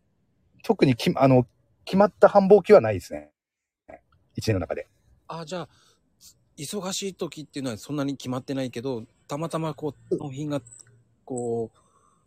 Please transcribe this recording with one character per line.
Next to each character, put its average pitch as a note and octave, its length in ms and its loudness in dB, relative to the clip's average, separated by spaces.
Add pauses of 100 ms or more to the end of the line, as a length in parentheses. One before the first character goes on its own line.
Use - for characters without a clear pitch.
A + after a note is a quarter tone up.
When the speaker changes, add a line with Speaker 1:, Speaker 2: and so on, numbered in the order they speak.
(640)
Speaker 1:
特 F#3+ 220 2
に B2+ 100 2
き-、 - 200 -2
あ C3+ 120 4
の、 B2+ 200 4 (360)
決 - 140 -4
ま G3+ 80 6
っ - 120 -4
た G3 120 8
繁 G3 180 6
忙 G3 160 8
期 - 80 2
は F#3 80 10
な A2 120 2
い G2+ 40 -2
で F2 60 -4
す - 120 -16
ね。 D2+ 180 -14 (1040)
一 - 120 -6
年 G#2+ 80 0
の F2+ 60 -4
中 - 120 -8
で。 - 140 -10 (400)
Speaker 2:
あ、 E3 180 -12
じ E3+ 100 -12
ゃ E3+ 60 -10
あ、 C3+ 80 -14 (880)
忙 F#3 360 -8
し G3 160 -6
い F3+ 40 -12
時 D#3+ 280 -10
っ C#3 40 -14
て - 140 -12
い - 20 -8
う C3 40 -8
の B2 60 -6
は G#2 60 -8
そ - 140 -14
ん D3+ 60 -6
な C#3 80 -4
に C#3 100 -4
決 - 140 -12
ま B2+ 80 -6
っ C3 60 -8
て C#3 100 -8
な C3+ 100 -4
い B2 80 -8
け A#2 100 -10
ど、 A#2+ 220 -8 (240)
た D3 100 -8
ま D#3+ 120 -6
た E3 100 -6
ま D#3 140 -6
こ D3+ 200 -8 (160)
う、 F#3 60 0
Speaker 1:
う - 20 -8
ん。 - 20 -8
Speaker 2:
納 D3 120 -10
品 D3 180 -8
が、 C#3+ 120 -4 (640)
こ A#2 480 -6
う、 - 40 -20 (500)